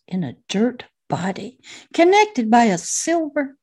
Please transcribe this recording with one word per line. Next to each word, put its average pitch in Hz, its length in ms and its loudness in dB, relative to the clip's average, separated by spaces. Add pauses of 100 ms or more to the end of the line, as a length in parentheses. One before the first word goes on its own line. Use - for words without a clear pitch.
in 180 160 -4
a 120 140 -8 (120)
dirt 240 360 -2 (220)
body, 190 520 -8 (340)
connected 359 560 2
by 240 160 6
a 185 140 2
silver 302 840 -4